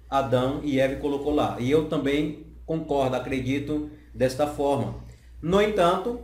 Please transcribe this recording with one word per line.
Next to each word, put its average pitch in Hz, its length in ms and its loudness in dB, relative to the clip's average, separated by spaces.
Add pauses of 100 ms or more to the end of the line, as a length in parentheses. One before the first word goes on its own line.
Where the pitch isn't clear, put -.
Adão 131 540 2
e 135 160 0
Eva 135 160 2
e - 20 -6
colocou 143 340 -2
lá. 131 280 2
E 123 100 -2
eu 156 180 4
também 147 600 -2 (180)
concordo, 139 500 0
acredito 139 720 -2 (240)
desta 127 340 0
forma. 139 480 -2 (440)
No 190 220 2
entanto, 202 640 2